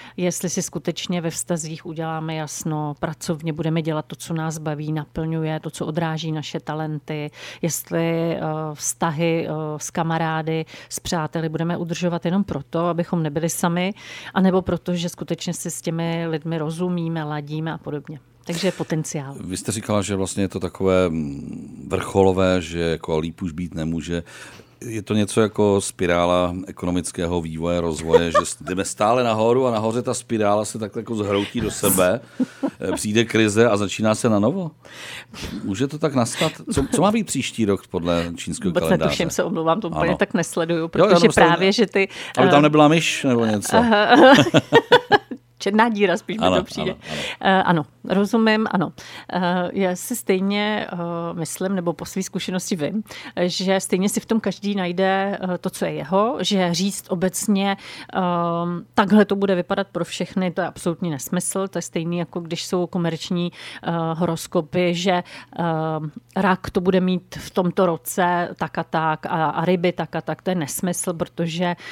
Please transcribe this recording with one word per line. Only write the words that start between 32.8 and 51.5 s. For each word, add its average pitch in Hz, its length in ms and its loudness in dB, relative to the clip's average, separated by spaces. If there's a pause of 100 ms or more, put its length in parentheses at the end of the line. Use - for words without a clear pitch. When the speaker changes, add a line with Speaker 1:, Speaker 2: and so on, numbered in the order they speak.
Speaker 2:
přijde 107 340 0
krize 110 440 2
a 104 80 2
začíná 107 380 0
se 120 140 0
na 107 100 4
novo? 156 320 0 (920)
Může 104 240 -2
to 147 120 -8
tak 147 160 -2
nastat? 131 360 0 (220)
Co, - 180 2
co 233 100 2
má 196 100 6
být 220 160 0
příští - 380 0
rok 98 220 0
podle 85 480 0
čínského 85 340 -4
Speaker 1:
Vůbec 85 140 0
Speaker 2:
kalendáře? 78 260 2
Speaker 1:
netuším, 110 200 0
se - 140 -2
omlouvám, 165 380 0
to 185 60 -4
úplně 165 220 0
Speaker 2:
Ano. 180 80 0
Speaker 1:
tak - 160 0
nesleduju, 170 460 0
Speaker 2:
Jo, 160 80 -2
Speaker 1:
protože 170 280 4
Speaker 2:
jenom 165 160 8
jste - 140 4
Speaker 1:
právě, 175 260 4
že 208 160 4
ty, 190 200 2 (300)
Speaker 2:
Aby 131 120 6
tam 143 100 8
Speaker 1:
eh, - 20 8
Speaker 2:
nebyla 151 260 8
myš 160 360 2
nebo 120 220 4
něco? 107 320 2
Speaker 1:
Aha. 220 380 6
<laughs> 262 180 12 (1300)
Černá 214 280 4
díra, 202 280 2
spíš - 200 -6
mi 175 80 0
Speaker 2:
Ano, - 100 6
Speaker 1:
to 82 80 4
přijde. - 280 -6
Speaker 2:
ano, - 80 -12 (100)
ano. 78 100 -6 (400)
Speaker 1:
Eh, 185 40 2
ano, 170 220 4 (180)
rozumím, 214 680 2
ano. 175 220 0 (400)
Eh, 180 400 0
já 185 220 0
si - 200 -6
stejně, 208 800 0
eh, - 20 -8 (380)
myslím, 180 420 -4